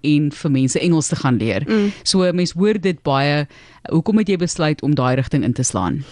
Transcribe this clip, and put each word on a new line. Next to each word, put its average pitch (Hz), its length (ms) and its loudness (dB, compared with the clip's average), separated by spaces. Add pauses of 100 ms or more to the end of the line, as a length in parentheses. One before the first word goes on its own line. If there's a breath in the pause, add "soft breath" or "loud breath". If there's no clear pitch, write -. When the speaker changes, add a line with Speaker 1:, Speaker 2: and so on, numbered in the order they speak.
Speaker 1:
en 151 280 2
vir - 200 -4
mense 131 300 2
Engels 160 280 2
te 147 80 -2
gaan 127 200 0
leer. 107 320 0
Speaker 2:
Mm. 202 240 0 (100)
Speaker 1:
So, 185 300 2
mens 175 200 -2
hoor 208 280 0
dit 175 220 -2
baie. 143 440 0 (440 loud breath)
Hoekom 202 280 2
het 202 100 0
jy 190 80 0
besluit 165 460 -2
om 147 120 2
daai 127 200 2
rigting 127 300 0
in 120 80 2
te 127 100 -4
slaan? 113 500 -2